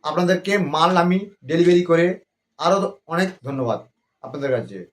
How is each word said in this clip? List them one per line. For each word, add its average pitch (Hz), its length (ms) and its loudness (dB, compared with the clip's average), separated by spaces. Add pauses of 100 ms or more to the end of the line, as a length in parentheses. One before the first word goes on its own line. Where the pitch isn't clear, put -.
আপনাদেরকে, 180 560 0
মাল 165 380 0
আমি 180 220 2 (260)
ডেলিভারি 175 380 4
করে 170 240 2 (520)
আরও 185 480 0
অনেক 180 220 -2 (160)
ধন্যবাদ 131 340 -4 (440)
আপনাদের 139 280 -8
কাছে। 98 280 -4 (140)